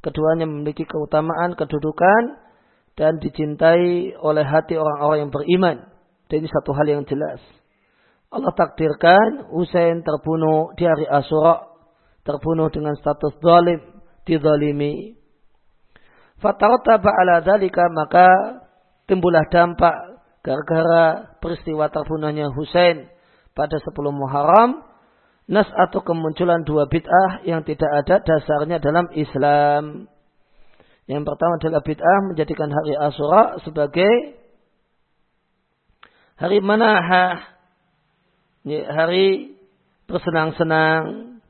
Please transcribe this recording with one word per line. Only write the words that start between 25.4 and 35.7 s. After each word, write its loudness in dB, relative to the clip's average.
nas 2
atau -2
kemunculan -2
dua 0
bid'ah 0
yang -6
tidak -4
ada 0
dasarnya -2
dalam 0
Islam. 0
Yang -6
pertama -2
adalah -2
bid'ah 0
menjadikan -4
hari -4
Asyura 2
sebagai 0